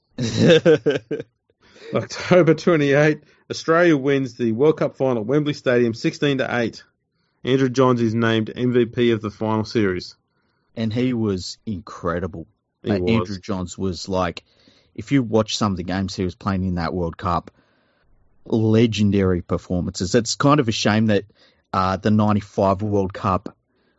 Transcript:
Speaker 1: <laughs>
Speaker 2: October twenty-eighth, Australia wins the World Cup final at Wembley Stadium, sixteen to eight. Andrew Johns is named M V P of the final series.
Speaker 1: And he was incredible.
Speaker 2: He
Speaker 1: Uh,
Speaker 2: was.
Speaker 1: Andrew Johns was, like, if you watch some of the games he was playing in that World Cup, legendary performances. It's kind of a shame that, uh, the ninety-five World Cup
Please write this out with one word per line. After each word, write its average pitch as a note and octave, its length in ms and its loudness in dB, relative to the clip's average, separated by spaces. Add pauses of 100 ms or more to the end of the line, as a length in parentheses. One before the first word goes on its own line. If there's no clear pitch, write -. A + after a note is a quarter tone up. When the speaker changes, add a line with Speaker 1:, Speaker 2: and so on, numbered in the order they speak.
(180)
Speaker 1:
<laughs> - 1800 0
Speaker 2:
October D#3+ 600 2
twenty-eighth, D3+ 720 2 (260)
Australia E3 480 2
wins C3+ 380 -2
the A#2 180 0
World D3+ 240 2
Cup D3 200 -2
final C3 240 0
at G#2 60 -6
Wembley D3 260 0
Stadium, B2 400 2
sixteen C#3+ 460 -2
to A#2+ 200 -2
eight. A2+ 240 -6 (600)
Andrew C3+ 260 2
Johns B2+ 320 2
is A2+ 120 0
named A2+ 420 0
M B2 180 -2
V B2 120 4
P A#2+ 260 0
of G#2+ 100 -2
the G#2 100 -8
final A2 340 -2
series. F#2+ 500 -4 (600)
Speaker 1:
And A2+ 180 -4
he B2+ 200 -2
was G2+ 520 -4
incredible. F2 800 -8 (360)
Speaker 2:
He G#2+ 80 -4
Speaker 1:
Uh, G2 80 0
Speaker 2:
was. A2 120 0
Speaker 1:
Andrew G#2 280 -2
Johns F#2 380 -8
was, F#2+ 300 -6
like, F#2 380 -4 (500)
if - 160 -10
you C#3 100 2
watch A2 360 -2
some G#2 160 0
of F2 40 -6
the F2+ 60 -8
games F#2 320 -6
he G2 80 -4
was F2+ 120 -4
playing F#2+ 280 -4
in F#2 120 -2
that E2 180 -4
World E2+ 240 -6
Cup, E2+ 340 -4 (920)
legendary G#2 960 2
performances. F2+ 760 -4
It's A#2 200 0
kind D3 260 4
of A#2 80 -2
a - 20 -2
shame G#2+ 360 2
that, G2+ 180 2 (480)
uh, F#2+ 240 0
the G#2 140 -2
ninety-five G#2 680 2
World G2+ 320 -2
Cup - 420 -4 (440)